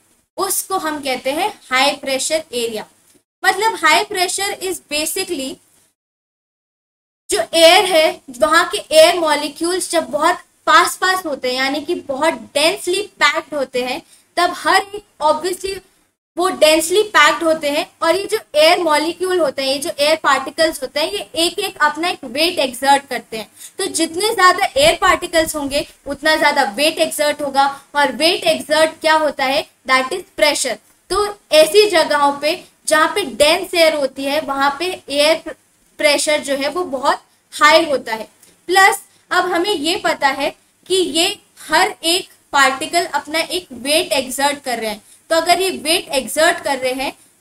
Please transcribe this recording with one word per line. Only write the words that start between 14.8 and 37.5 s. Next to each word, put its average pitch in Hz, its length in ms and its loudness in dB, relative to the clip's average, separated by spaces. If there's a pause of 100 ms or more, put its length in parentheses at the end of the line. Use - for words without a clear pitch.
एक, 403 220 -14 (180)
obviously 349 580 -2 (580)
वो 277 100 2
densely 320 540 2
packed 311 400 2
होते 320 280 0
हैं, 311 220 -4 (100)
और 330 140 2
ये 403 80 -6
जो 440 140 -4 (160)
एयर 320 240 4
molecule 339 600 -2
होते 269 220 -2
हैं, 269 100 -2
ये 285 60 -4
जो 330 200 -8
air 302 180 2
particles 311 680 -2
होते 285 180 -6
हैं, 359 120 -2
ये 381 220 -8
एक 339 240 0
एक 381 180 -6
अपना 302 320 0
एक 359 160 -8
weight 311 340 -2
exert 277 480 2
करते 226 300 -10
हैं। 208 160 -12 (260)
तो 381 80 -4
जितने 320 480 -2
ज़्यादा 370 300 4 (120)
air 320 240 4
particles 339 560 0
होंगे, 285 320 -4 (180)
उतना 294 300 0
ज़्यादा 294 260 2
weight 277 360 0
exert 294 440 2
होगा, 277 400 0 (140)
और 277 160 2
weight 330 320 0
exert 311 460 2
क्या 311 240 0
होता 302 300 0
है, 277 240 -2 (200)
that 262 200 2
is 370 140 -6 (180)
pressure। 277 360 0 (340)
तो 403 300 -2 (120)
ऐसी 311 380 6
जगहों 294 420 2
पे 302 400 -6 (140)
जहाँ 311 280 2
पे 302 80 -2
dense 302 520 0
एयर 320 200 4
होती 269 300 -4
है, 285 160 -2
वहाँ 277 380 -2
पे 359 320 -6
air 302 460 0 (420)
pressure 294 420 2
जो 277 160 -4
है, 277 120 -4
वो 349 160 -4
बहुत 277 380 -2 (300)